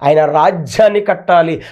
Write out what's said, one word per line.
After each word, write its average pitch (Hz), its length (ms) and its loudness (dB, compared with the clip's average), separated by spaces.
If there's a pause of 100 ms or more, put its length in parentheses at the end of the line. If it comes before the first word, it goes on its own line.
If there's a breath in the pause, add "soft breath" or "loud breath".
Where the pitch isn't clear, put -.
ఆయన 151 220 2
రాజ్యాన్ని 170 760 0
కట్టాలి, 165 600 -2 (100)